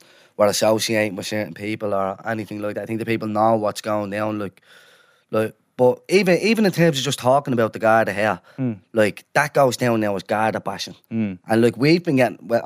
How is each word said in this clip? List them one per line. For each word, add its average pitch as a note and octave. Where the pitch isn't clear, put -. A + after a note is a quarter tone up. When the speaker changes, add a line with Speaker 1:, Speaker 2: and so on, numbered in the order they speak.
Speaker 1:
we're G#2
associating G#2+
with G2+
certain G#2+
people G#2
or G2
anything G#2+
like G#2
that. G#2
I G2+
think A2
the A2
people A2+
know G#2+
what's G#2
going G#2+
down, G#2+
like, G2+
like, A2
but B2
even, F#3
even G#3+
in F3+
terms D#3+
of B2
just C#3+
talking C3
about A2+
the G2+
Garda A2
here, G2+
Speaker 2:
Mm. A#2
Speaker 1:
like, G#2
that D3
goes C3+
down A#2
now G#2
as F#2
Garda G#2+
bashing. F#2+
Speaker 2:
Mm. G#2+
Speaker 1:
And, A2+
like, A2+
we've D#3+
been C#3+
getting, B2
well, A#2